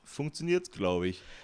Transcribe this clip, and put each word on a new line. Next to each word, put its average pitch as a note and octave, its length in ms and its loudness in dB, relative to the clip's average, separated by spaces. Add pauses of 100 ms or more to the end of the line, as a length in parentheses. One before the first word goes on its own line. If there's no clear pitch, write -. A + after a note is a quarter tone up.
funktioniert's, E3+ 680 -2
glaub F2+ 320 2
ich. F#2 180 -2 (220)